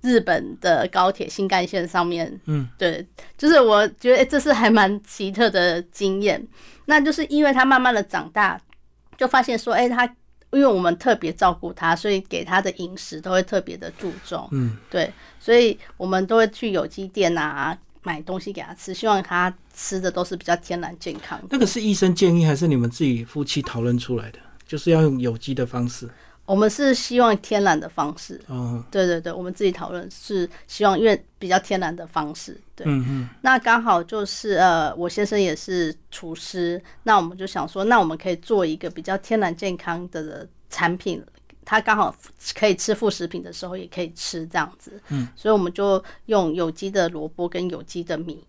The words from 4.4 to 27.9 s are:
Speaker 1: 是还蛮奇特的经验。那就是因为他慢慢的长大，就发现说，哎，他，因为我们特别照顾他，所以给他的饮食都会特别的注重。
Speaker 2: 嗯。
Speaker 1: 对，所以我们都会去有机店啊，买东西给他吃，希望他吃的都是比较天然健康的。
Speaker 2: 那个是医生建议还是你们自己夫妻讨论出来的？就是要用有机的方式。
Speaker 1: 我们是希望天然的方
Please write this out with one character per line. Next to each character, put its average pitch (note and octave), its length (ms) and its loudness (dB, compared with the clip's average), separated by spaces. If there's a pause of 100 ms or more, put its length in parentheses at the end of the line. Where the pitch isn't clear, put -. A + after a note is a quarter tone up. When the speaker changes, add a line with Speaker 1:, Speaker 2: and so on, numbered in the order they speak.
Speaker 1:
是 D4 120 2
还 A3+ 160 4
蛮 G#3 360 6
奇 G3 260 -8
特 G#3+ 180 2
的 F3 340 2
经 G3 400 -4
验。 G3+ 220 0 (420)
那 D4+ 140 4
就 D4 120 2
是 D#4 140 -2
因 D4 180 2
为 C#4 80 4
他 C4 120 4
慢 C4+ 160 6
慢 B3+ 140 4
的 G#3 80 0
长 D#3+ 280 -6
大， F#3+ 300 0 (560)
就 B3+ 120 0
发 C4 120 4
现 B3 160 0
说， A3+ 160 -2
哎， B3 160 4
他， B3 160 2 (460)
因 C#4 100 2
为 C#4 60 8
我 G3+ 140 4
们 F3 180 2
特 A#3+ 160 4
别 E3 180 -4
照 F3+ 220 2
顾 E3+ 180 -10
他， E3 220 0
所 G#3 160 -2
以 G3 120 2
给 E3+ 220 -6
他 F#3 160 0
的 G3 120 -2
饮 F3+ 260 -10
食 - 220 -14
都 F#3 100 -8
会 F#3 140 4
特 F#3 160 -2
别 - 160 -12
的 E3 160 -12
注 F3+ 200 -10 (140)
重。 E3 240 -8
Speaker 2:
嗯。 B2 260 -2 (140)
Speaker 1:
对， F3 180 -2 (300)
所 - 180 2
以 A#3+ 220 4 (180)
我 F#3 80 -8
们 F#3 220 0
都 A3 100 2
会 A3 120 4
去 A3 240 -6
有 E3 120 0
机 F#3+ 220 -12
店 F3 320 0
啊， D3+ 400 -6 (240)
买 D#3+ 200 -8
东 F#3 180 -8
西 G3 120 -12
给 F3+ 80 -12
他 - 140 -14
吃， - 180 -14
希 G3+ 140 -6
望 G3+ 160 2
他 F3+ 320 -2 (180)
吃 - 280 -8
的 F#3 100 0
都 F3+ 140 -2
是 F#3 120 -8
比 F3+ 80 -14
较 E3+ 120 2
天 F3 240 -8
然 E3+ 180 -12
健 D#3 220 -10
康 - 220 -12
的。 F#3 80 -18
Speaker 2:
那 C4+ 100 -2
个 A#3 40 6
是 A3+ 160 -2
医 G#3+ 140 2
生 F#3 180 4
建 F3 220 4
议 E3+ 100 4
还 D3+ 120 4
是 E3 100 0
你 D3+ 80 4
们 A#2+ 160 0
自 D#3 140 -4
己 A#2+ 200 0
夫 D3 200 -8
妻 C#3 180 -4
讨 A#2+ 200 -6
论 A#2+ 140 0
出 A#2+ 200 -4
来 G#2+ 160 -8
的？ - 80 -20 (280)
就 D#3 80 -8
是 E3+ 140 0
要 D#3+ 100 6
用 C#3+ 180 4
有 A#2+ 200 0
机 C3+ 160 -6
的 B2+ 100 -2
方 A#2+ 240 -4
式。 - 180 -10 (380)
Speaker 1:
我 G3 100 0
们 G#3 140 4
是 C4+ 240 2
希 A#3+ 280 0
望 A3+ 180 6
天 G3+ 260 -2
然 D#3+ 160 2
的 D#3+ 80 -12
方 D#3 300 -4